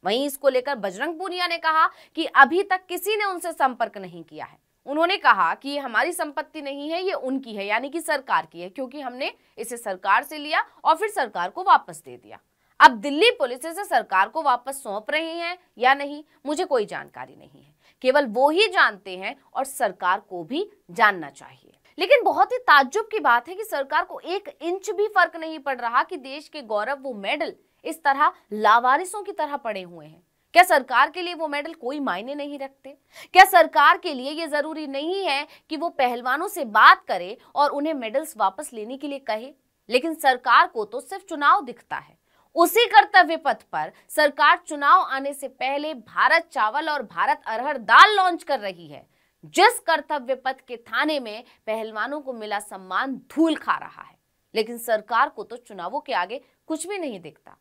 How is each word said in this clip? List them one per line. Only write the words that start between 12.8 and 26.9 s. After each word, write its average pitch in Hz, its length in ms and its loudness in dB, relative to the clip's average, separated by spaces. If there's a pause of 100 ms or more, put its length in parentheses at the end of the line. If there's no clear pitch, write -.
अब 311 100 10
दिल्ली 285 400 0
पुलिस 254 340 -4
इसे 339 200 -8
सरकार 202 440 2
को 311 140 -6
वापस 269 400 -2
सौंप 214 280 -8
रही 320 280 -4
है 349 200 -6 (200)
या 247 160 6
नहीं, 285 300 -10 (220)
मुझे 285 180 -2
कोई 233 220 0
जानकारी 143 500 -14
नहीं 147 260 -20
है, - 120 -20 (280)
केवल 262 240 4
वो 247 240 2
ही 392 180 2
जानते 208 480 0
हैं 202 200 -10 (180)
और 262 100 -2
सरकार 196 560 -2
को 175 240 -12
भी 311 260 -8 (200)
जानना 185 400 0
चाहिए। - 480 -20 (200)
लेकिन 427 240 4
बहुत 381 300 2
ही 494 60 -4
ताज्जुब 320 540 4
की 427 80 -4
बात 240 280 2
है 359 60 -12
कि 415 100 -10
सरकार 277 400 -4
को - 160 -14
एक 330 420 -10
इंच 370 280 -6
भी 392 180 -2
फर्क 349 280 0
नहीं 320 220 -12
पड़ 269 200 -8
रहा 240 240 -2
कि 339 140 -8
देश 269 320 -14
के 302 140 -16
गौरव 220 380 -4